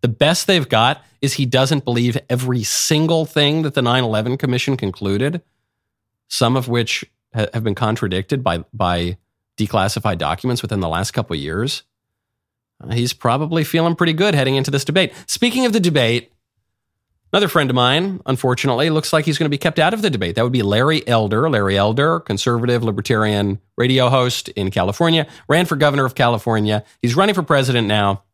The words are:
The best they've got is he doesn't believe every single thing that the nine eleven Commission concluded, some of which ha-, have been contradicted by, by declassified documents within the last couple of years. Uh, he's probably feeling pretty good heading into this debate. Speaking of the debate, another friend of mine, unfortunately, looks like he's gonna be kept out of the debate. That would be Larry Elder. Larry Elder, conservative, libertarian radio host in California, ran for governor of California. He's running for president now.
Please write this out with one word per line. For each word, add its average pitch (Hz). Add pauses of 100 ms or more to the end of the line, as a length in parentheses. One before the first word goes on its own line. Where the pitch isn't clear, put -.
The -
best 151
they've 175
got 120 (200)
is 139
he 139
doesn't 131
believe 120 (120)
every 127
single 160
thing 151
that 151
the 139
nine 123
eleven 110
Commission 123
concluded, 107 (880)
some 123
of 123
which 120 (280)
ha-, 107
have 113
been 107
contradicted 107
by, 85
by 90 (420)
declassified 101
documents 87
within 101
the 85
last 87
couple 101
of 78
years. 92 (1000)
Uh, -
he's 120
probably 151
feeling 165
pretty 170
good 175
heading 135
into 135
this 139
debate. 175 (120)
Speaking 247
of 240
the 226
debate, 131 (1000)
another 202
friend 147
of 120
mine, 151
unfortunately, 131
looks 156
like 156
he's 151
gonna 156
be 143
kept 160
out 165
of 220
the 208
debate. 95
That 117
would 123
be 123
Larry 123
Elder. 113
Larry 101
Elder, 131
conservative, 120
libertarian 104 (180)
radio 127
host 123
in 95
California, 151 (200)
ran 170
for 165
governor 139
of 127
California. 110 (180)
He's 120
running 196
for 180
president 127
now. 101 (100)